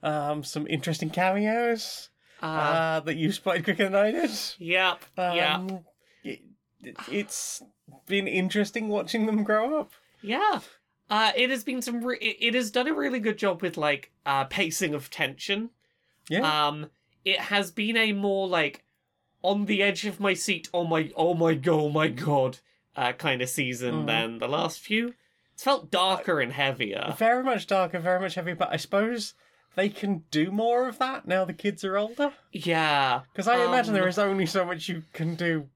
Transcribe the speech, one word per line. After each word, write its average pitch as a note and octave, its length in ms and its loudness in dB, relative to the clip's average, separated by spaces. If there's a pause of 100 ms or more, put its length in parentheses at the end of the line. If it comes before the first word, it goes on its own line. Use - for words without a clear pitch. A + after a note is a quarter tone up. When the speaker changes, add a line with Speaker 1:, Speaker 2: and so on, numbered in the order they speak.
Speaker 1:
Um, D3+ 400 -2
some D3+ 240 -6
interesting D#3 420 -2
cameos, G#3+ 960 0 (340)
Speaker 2:
Uh, E3 40 -6
Speaker 1:
uh, D#3+ 540 2
that D3 160 -2
you D#3+ 160 2
spotted E3+ 320 0
quicker G3+ 200 2
than F#3+ 100 -2
I G#3 160 6
did. D#4+ 200 0 (280)
Speaker 2:
Yep, F3+ 460 0 (140)
Speaker 1:
Um, F3+ 180 0
Speaker 2:
yep. E3+ 480 0 (400)
Speaker 1:
it, - 160 -10 (420)
it, C3 140 -16 (140)
it's - 520 -6 (440)
been G3 220 0
interesting G3+ 600 0
watching G#3 380 0
them G#3+ 180 2
grow A3 360 2
up. - 120 -8 (300)
Speaker 2:
Yeah. D4 380 0 (500)
Uh, G#3+ 260 4
it B3 140 2
has C4 140 -2
been B3+ 180 -4
some A#3+ 220 -4
re-, B3 140 -2
it, A3 220 -2
it A#3 140 2
has A#3+ 160 2
done B3+ 160 2
a D#4 80 0
really C#4 260 -2
good G#3+ 180 0
job F#3 240 0
with, F3 140 -4
like, D3 340 0 (160)
uh, C#3 180 2
pacing D#3+ 500 -2
of C#3 160 -8
tension. G3 600 -4 (600)
Speaker 1:
Yeah. D3+ 380 2
Speaker 2:
Um, D3+ 220 -6 (340)
it G3 160 0
has G3 300 0
been A3 260 -2
a A3 160 2
more, G3 360 0
like, D#3+ 360 0 (600)
on G3+ 220 2
the G3+ 160 0
edge G3+ 240 0
of G3 120 -6
my G3+ 160 2
seat, F3+ 400 -4
"Oh F3 100 2
my, D#3+ 320 0
oh E3+ 180 4
my E3 200 4
go-, D3+ 280 2
oh D3+ 80 2
my D#3 180 2
god," C3 500 0 (380)
uh, B2+ 160 0
kind C3 300 -2
of B2 60 -2
season B2 540 -2
Speaker 1:
Mm. - 40 -2
Speaker 2:
than A2+ 320 0
the A#2 100 -4
last D#3+ 320 -2
few. A#3 340 -2 (380)
It's - 100 -18
felt C4+ 300 0
darker F#3 480 2
and B2 120 0
heavier. B2+ 640 -2
Speaker 1:
Very A#3+ 280 2
much B3 240 -2
darker, F#3 320 0
very F3+ 180 2
much F#3 160 -4
heavier, F3 220 -4
but E3+ 160 -2
I - 40 -2
suppose G#3+ 580 -2 (420)
they G3 120 2
can G3+ 440 -2
do D#3 180 2
more A#3 380 2
of A#3+ 100 -10
that C4 300 -2
now F#3 160 2
the F3+ 80 -8
kids G3 320 -4
are F#3+ 120 0
older. A#3+ 360 -2 (200)
Speaker 2:
Yeah. D3 680 2 (120)
Speaker 1:
'Cause F#3+ 120 -4
I A#3+ 180 4
imagine A#3 300 2
Speaker 2:
Um, F#3+ 60 4
Speaker 1:
there F#3 80 4
is F3+ 100 -2
only G3 280 2
so F3+ 180 0
much E3+ 240 -6
you E3 240 -6
can E3 240 -4
do D#3+ 400 -2